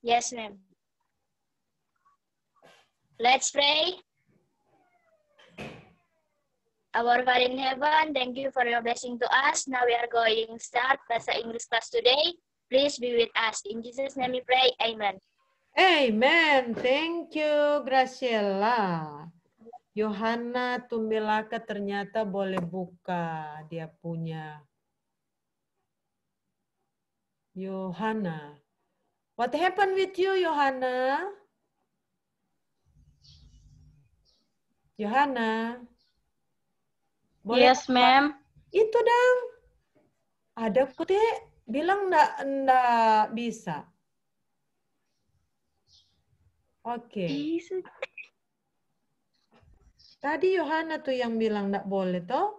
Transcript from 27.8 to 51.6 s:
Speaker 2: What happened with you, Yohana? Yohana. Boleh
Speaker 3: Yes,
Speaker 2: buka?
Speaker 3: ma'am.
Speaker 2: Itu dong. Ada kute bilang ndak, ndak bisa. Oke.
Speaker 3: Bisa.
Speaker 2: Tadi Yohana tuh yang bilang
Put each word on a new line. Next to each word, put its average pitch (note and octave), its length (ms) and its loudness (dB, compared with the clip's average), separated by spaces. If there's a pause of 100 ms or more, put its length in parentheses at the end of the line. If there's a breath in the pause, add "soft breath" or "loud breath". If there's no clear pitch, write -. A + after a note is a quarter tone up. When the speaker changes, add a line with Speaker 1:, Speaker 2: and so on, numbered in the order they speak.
Speaker 2:
What B3 160 -4
happened F#4 440 0
with F#4+ 200 -2
you, F#4+ 160 0
Yohana? C#4 960 0 (3750)
Yohana. A3+ 800 -2 (1600)
Boleh B3 300 6
Speaker 3:
Yes, B3+ 160 2
Speaker 2:
buka? B3+ 80 0
Speaker 3:
ma'am. B3+ 300 6 (440)
Speaker 2:
Itu A4 300 2
dong. B4 380 4 (1200)
Ada A3+ 320 2
kute F#4+ 320 0 (420)
bilang F#4 460 0
ndak, D4+ 200 6 (140)
ndak B3 880 4
bisa. A3 540 -6 (3000)
Oke. A3+ 420 -6
Speaker 3:
Bisa. D#4 520 -4 (2500)
Speaker 2:
Tadi D#4+ 400 0
Yohana D#4+ 420 -2
tuh C4+ 140 -4
yang A#3 240 -2
bilang G#3+ 320 -2